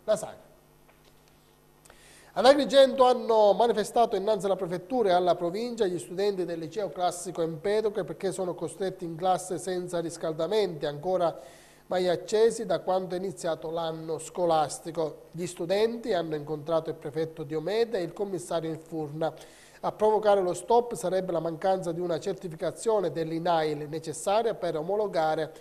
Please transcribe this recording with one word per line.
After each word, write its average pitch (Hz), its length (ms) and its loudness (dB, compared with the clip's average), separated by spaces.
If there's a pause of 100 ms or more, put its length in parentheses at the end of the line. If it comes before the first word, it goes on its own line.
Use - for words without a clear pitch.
La 214 140 2
Sagra. 104 260 -12 (1900)
Ad 202 120 4
Agrigento 262 600 6
hanno 220 480 6
manifestato 220 640 2
innanzi 196 280 0
alla 190 120 2
prefettura 185 540 0
e - 20 6
alla 180 220 4
provincia 214 500 -2
gli 180 120 0
studenti 185 460 -2
del 170 160 -6
liceo 165 300 -6
classico 175 520 -4
Empedocle 202 600 0
perché 175 300 -6
sono 180 220 -4
costretti 185 500 -6
in 165 100 -8
classe 180 420 0
senza 180 440 -4
riscaldamenti, 165 840 -2
ancora 165 800 -2 (240)
mai 180 220 0
accesi 220 560 2
da 170 140 0
quando 185 340 -2
è 175 60 -4
iniziato 160 500 -4
l'anno 160 480 -4
scolastico. 160 1120 0
Gli 175 160 -6
studenti 214 680 0
hanno 165 200 -2
incontrato 156 560 -2
il 151 60 -6
prefetto 160 480 -6
Diomede 190 560 -2
e - 20 -2
il 165 100 -4
commissario 170 600 -4
Infurna. 156 600 -6 (500)
A - 100 -2
provocare 208 500 4
lo 180 140 0
stop 233 400 2
sarebbe 180 360 -2
la 165 80 0
mancanza 175 520 0
di 160 80 -4
una 170 200 -2
certificazione 185 920 -2
dell'inail 160 760 0
necessaria 165 680 0
per 170 220 -4
omologare 160 840 0